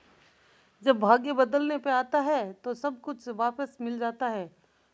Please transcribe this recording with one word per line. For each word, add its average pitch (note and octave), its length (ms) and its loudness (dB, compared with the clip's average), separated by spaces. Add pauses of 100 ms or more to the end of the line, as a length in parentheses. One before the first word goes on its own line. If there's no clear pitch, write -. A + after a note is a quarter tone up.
(840)
जब B3 180 4
भाग्य A#3+ 320 4
बदलने C#4+ 460 2
पे C#4 120 -4
आता B3+ 300 0
है C4+ 340 0
तो A#3+ 200 -8
सब B3 260 -6
कुछ C#4 280 -12
वापस A#3+ 520 -4
मिल A#3 180 -6
जाता A#3 300 -4
है। G3 220 -6 (440)